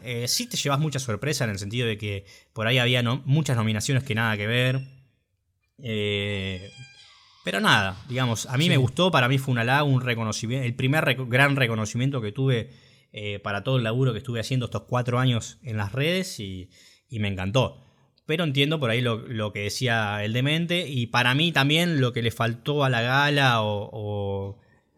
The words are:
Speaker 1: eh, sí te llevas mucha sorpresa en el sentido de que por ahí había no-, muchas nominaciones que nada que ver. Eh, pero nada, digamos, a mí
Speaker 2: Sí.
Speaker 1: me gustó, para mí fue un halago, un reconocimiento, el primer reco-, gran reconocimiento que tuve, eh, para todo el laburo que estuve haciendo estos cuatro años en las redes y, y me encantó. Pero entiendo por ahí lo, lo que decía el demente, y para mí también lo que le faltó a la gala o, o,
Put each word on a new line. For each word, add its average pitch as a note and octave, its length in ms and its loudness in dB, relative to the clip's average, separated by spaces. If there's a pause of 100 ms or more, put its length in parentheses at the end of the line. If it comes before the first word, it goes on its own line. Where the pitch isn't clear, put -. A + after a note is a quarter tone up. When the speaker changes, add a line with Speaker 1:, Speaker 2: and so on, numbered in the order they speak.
Speaker 1:
eh, A#2+ 240 -4
sí - 180 -2
te - 100 -8
llevas C#3+ 220 0
mucha D3 220 -2
sorpresa B2+ 440 -4
en A2 60 -2
el G2 80 -4
sentido G#2+ 300 -4
de G#2+ 100 -4
que G2+ 280 -6 (260)
por A2 160 -4
ahí B2+ 100 4
había B2 240 2
no-, A#2+ 240 0
muchas C#3+ 300 2
nominaciones A2 480 0
que G#2+ 100 -4
nada A2 220 0
que G#2 100 -2
ver. B2+ 360 0 (1000)
Eh, G2+ 880 -2 (760)
pero - 160 -2
nada, G2 360 2 (120)
digamos, B2 380 -2
a B2+ 100 -4
mí D3 80 2
Speaker 2:
Sí. F3+ 60 4
Speaker 1:
me E3+ 60 6
gustó, D3+ 340 4
para B2+ 180 4
mí C#3 100 2
fue C3+ 140 -2
un A#2+ 60 0
halago, C3+ 300 2
un C3 120 4
reconocimiento, A#2 680 -2
el A#2+ 80 -2
primer D3 300 2
reco-, C3 240 0
gran C#3 280 4
reconocimiento A#2+ 640 0
que G#2 120 -4
tuve, C3 380 0 (420)
eh, G#2 260 -8
para G2+ 260 -4
todo C3 140 0
el A#2+ 60 0
laburo A#2+ 280 0
que G#2+ 60 -6
estuve A#2 220 -6
haciendo A#2+ 260 -2
estos G#2+ 160 -4
cuatro B2 360 -2
años B2 440 0
en A2 160 -6
las G2+ 140 -4
redes E3+ 480 -2
y, F#2+ 280 -10 (400)
y A2+ 120 -6
me G#2 80 0
encantó. G2 540 0 (440)
Pero E3 180 0
entiendo D3 340 2
por B2+ 120 0
ahí A#2 100 2
lo, A#2 160 0
lo A2 380 -4
que G#2 60 -6
decía G#2 600 0
el G#2+ 120 -2
demente, D#3+ 520 0
y B2+ 200 -2
para B2 280 4
mí D#3+ 180 2
también D3+ 500 2
lo B2 100 2
que A#2+ 100 -4
le A#2 80 0
faltó A#2+ 540 -2
a C3 60 2
la A#2+ 100 2
gala C3+ 600 2
o, G#2 280 -2
o, G2+ 680 -4 (380)